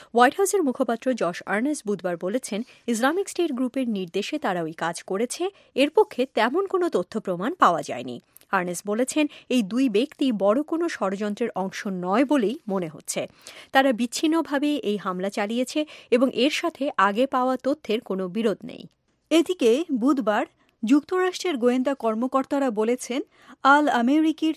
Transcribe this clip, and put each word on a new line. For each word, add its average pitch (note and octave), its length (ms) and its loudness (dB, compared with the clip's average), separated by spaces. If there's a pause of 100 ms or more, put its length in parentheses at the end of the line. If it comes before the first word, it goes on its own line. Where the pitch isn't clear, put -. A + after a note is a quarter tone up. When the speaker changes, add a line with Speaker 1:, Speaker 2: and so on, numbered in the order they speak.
(140)
Speaker 1:
হোয়াইট A#3+ 220 6
হাউসের G4 260 2
মুখপাত্র B3 520 -2
জশ F3 320 -4
আর্নেস্ট A#3 400 -2
বুধবার F3+ 340 -2
বলেছেন, G#3 420 -4 (240)
ইসলামিক C#4 420 0
স্টেট E4+ 240 -2
গ্রুপের B3+ 360 -2
নির্দেশে G3 500 -4
তারা F#3 240 -2
ওই D#3 100 -6
কাজ E3 300 -6
করেছে। A#3+ 480 -4 (240)
এর C#4+ 160 2
পক্ষে D#4+ 440 2
তেমন C4 320 2
কোনো F4+ 220 0
তথ্য G#3 320 -4
প্রমাণ G3 340 -4
পাওয়া E3+ 280 4
যায়নি। B2 380 -8 (300)
আর্নেস্ট F3+ 360 -4
বলেছেন, C4 400 0 (220)
এই B3 140 2
দুই A#3+ 260 0
ব্যক্তি B3+ 440 0
বড় G#3 300 2
কোনো E4 260 -2
ষড়যন্ত্রের G#3 640 -4
অংশ F#3 360 -8
নয় F#3+ 380 0
বলেই B3+ 340 0 (100)
মনে F#3 200 -2
হচ্ছে। - 400 -8 (440)
তারা C4+ 200 6
বিচ্ছিন্নভাবে D4 840 0
এই G#3 200 -2
হামলা F#3 340 -4
চালিয়েছে A#3+ 560 -2 (240)
এবং B3 200 4
এর C4+ 200 0
সাথে D4+ 460 -4
আগে G3+ 300 2
পাওয়া B3+ 300 0
তথ্যের B3+ 440 -4
কোনো F#3+ 280 -6
বিরোধ G#3+ 360 -2
নেই। - 220 -16 (440)
Speaker 2:
এদিকে D4+ 640 4
বুধবার A#3+ 540 0 (380)
যুক্তরাষ্ট্রের F4+ 720 2
গোয়েন্দা B3 380 2
কর্মকর্তারা C4 760 -2
বলেছেন, A#3 520 -2 (400)
আল C#4+ 260 6
আমেরিকির D#4 680 2